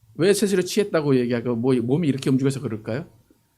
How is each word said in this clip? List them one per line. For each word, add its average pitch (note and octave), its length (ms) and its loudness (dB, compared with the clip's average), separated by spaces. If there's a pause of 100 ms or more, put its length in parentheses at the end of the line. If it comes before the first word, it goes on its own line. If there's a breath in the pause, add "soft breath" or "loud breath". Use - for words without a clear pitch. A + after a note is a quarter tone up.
(140)
왜 F#3+ 200 2
새술에 F#3+ 280 0
취했다고 F3 540 0
얘기하고 A#2+ 400 0
뭐, B2+ 180 0
몸이 B2+ 320 0
이렇게 C3+ 240 -2
움직여서 C3+ 300 0
그럴까요? A2+ 460 -8 (520)